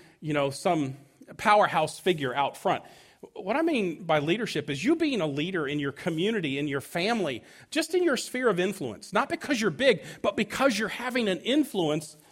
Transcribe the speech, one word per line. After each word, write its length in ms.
you 120
know, 160
some 460
powerhouse 600
figure 340
out 240
front. 260
What 220
I 80
mean 400
by 160
leadership 500
is 140
you 120
being 260
a 60
leader 400
in 120
your 120
community, 680
in 100
your 140
family, 640
just 240
in 100
your 140
sphere 320
of 100
influence. 520
Not 160
because 320
you're 120
big, 320
but 160
because 400
you're 100
having 400
an 120
influence 760